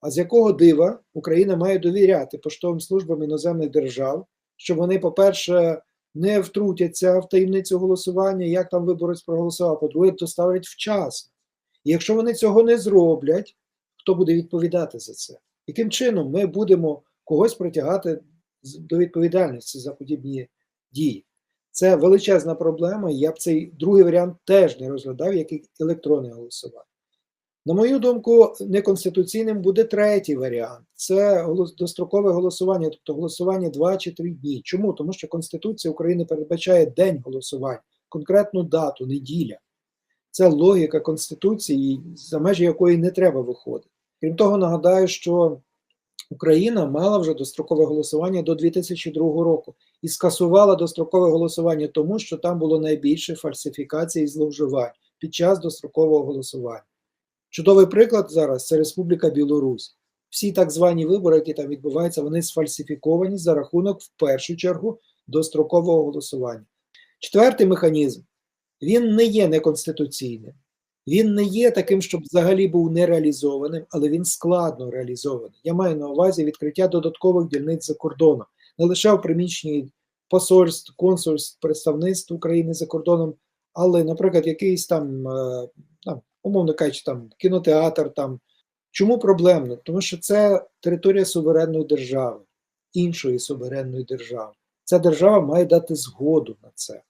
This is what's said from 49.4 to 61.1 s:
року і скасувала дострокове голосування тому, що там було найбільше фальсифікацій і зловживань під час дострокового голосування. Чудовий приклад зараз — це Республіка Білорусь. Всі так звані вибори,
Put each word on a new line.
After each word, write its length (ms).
року 300
і 60
скасувала 680
дострокове 540
голосування 580
тому, 300
що 180
там 220
було 220
найбільше 540
фальсифікацій 880
і 40
зловживань 680
під 160
час 240
дострокового 680
голосування. 580
Чудовий 320
приклад 440
зараз — 360
це 100
Республіка 540
Білорусь. 680
Всі 220
так 180
звані 360
вибори, 300